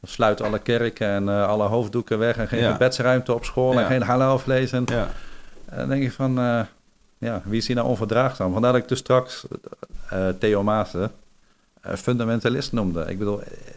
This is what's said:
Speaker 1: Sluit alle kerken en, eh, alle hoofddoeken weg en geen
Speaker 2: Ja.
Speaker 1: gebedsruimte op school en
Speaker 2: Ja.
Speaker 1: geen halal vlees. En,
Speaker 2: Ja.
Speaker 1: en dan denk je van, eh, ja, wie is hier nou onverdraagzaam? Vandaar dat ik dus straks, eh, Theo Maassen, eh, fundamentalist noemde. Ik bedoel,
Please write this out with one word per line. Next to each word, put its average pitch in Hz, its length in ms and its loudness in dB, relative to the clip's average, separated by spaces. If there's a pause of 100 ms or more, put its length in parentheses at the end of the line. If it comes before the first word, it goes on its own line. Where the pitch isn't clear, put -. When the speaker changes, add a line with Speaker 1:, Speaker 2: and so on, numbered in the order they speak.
Speaker 1:
Sluit 107 380 2
alle 107 180 0
kerken 117 480 0
en, 101 220 0
eh, 101 180 2
alle 104 200 2
hoofddoeken 113 520 0
weg 117 180 2
en 110 100 -2
geen 117 120 -2
Speaker 2:
Ja. 117 120 2
Speaker 1:
gebedsruimte 127 600 2
op 117 120 -2
school 127 280 2
en 123 60 4
Speaker 2:
Ja. 107 80 2
Speaker 1:
geen 127 140 2
halal 127 380 2
vlees. 131 320 0
En, 123 140 0
Speaker 2:
Ja. 117 240 0 (560)
Speaker 1:
en - 120 -12
dan - 120 -4
denk 135 140 0
je 123 80 -2
van, 131 280 -2
eh, 117 220 2 (560)
ja, 110 280 -4
wie 104 120 0
is 110 100 -2
hier 123 80 0
nou 120 120 0
onverdraagzaam? 110 680 2
Vandaar 120 200 4
dat 123 80 4
ik - 60 -6
dus 123 120 0
straks, - 460 0 (640)
eh, 95 180 0 (120)
Theo 104 240 4
Maassen, 107 480 0 (680)
eh, - 140 -8
fundamentalist 117 760 0
noemde. 92 380 0
Ik 95 80 -6
bedoel, 101 220 -2 (380)